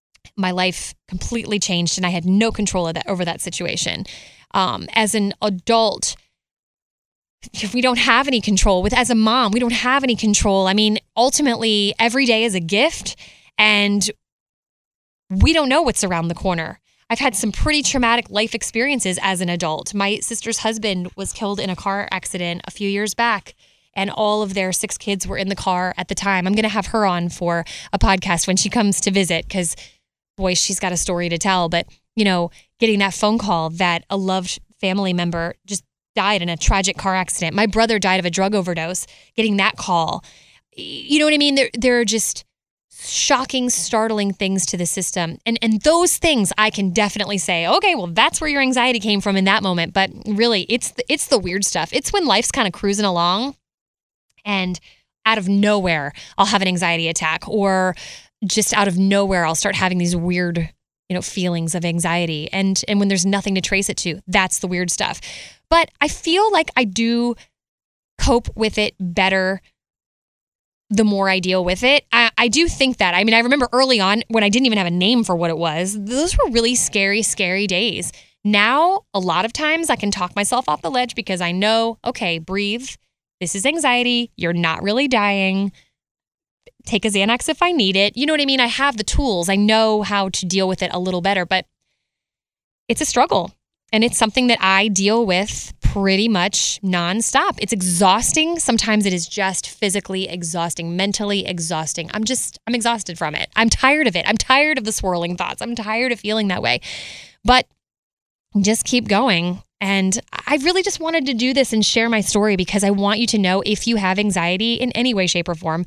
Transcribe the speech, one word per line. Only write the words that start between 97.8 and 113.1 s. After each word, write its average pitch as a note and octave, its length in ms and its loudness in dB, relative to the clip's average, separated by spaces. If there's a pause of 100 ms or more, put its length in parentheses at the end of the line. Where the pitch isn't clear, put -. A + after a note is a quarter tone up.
Sometimes G#3+ 480 2
it F#3 60 2
is F3 160 -4
just F#3+ 400 -4
physically F#3+ 600 -4
exhausting, E3+ 680 -6
mentally G3+ 500 -2
exhausting. E3 640 -6
I'm A3 120 -4
just, B3 420 -4
I'm A#3+ 80 -4
exhausted A3 420 -2
from D3+ 200 -4
it. - 180 -4
I'm A3+ 160 4
tired C#4+ 380 4
of F3+ 80 -2
it. - 120 -2
I'm A3 80 0
tired D4 400 2
of A3+ 80 -6
the A3 80 -4
swirling F3 440 -4
thoughts. - 260 -8
I'm A#3 140 -6
tired A#3 340 -4
of A#3 80 -2
feeling G#3 300 -2
that F3+ 140 -2
way. A#2+ 180 2 (640)
But B3+ 240 6 (920)
just G#3 240 2
keep B3 220 0
going. G3 560 2 (180)
And F#3+ 400 0 (260)
I D4 100 2
really F4 260 2
just F#4+ 160 -4
wanted D#4+ 280 -2
to C#4 80 -2
do B3 200 0
this C4 180 2
and G#3+ 140 2
share A#3 220 2
my A3 140 2
story G#3 340 2
because F#3+ 260 -2
I G3+ 80 4
want G3+ 300 2